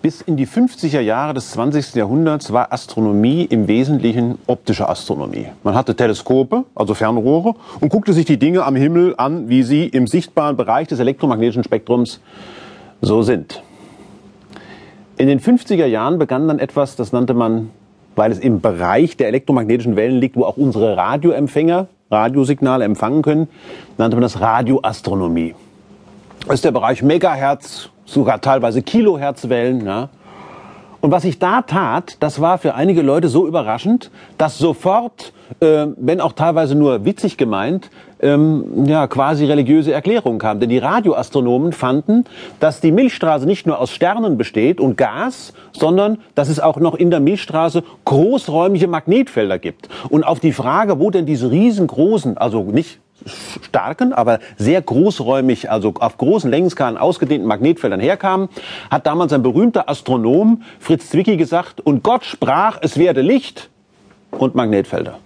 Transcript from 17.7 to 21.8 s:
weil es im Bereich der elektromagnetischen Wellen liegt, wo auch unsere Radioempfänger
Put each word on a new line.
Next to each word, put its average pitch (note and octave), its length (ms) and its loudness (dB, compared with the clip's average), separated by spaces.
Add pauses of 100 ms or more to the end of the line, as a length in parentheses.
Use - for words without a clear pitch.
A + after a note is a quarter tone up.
weil A2 160 2
es F#2+ 80 -4
im A2 220 0
Bereich G2 540 0
der B2 120 0
elektromagnetischen A#2+ 680 0
Wellen A#2+ 220 0
liegt, B2+ 180 0
wo A#2+ 80 0
auch - 140 -2
unsere A2+ 400 0
Radioempfänger D3 880 0 (240)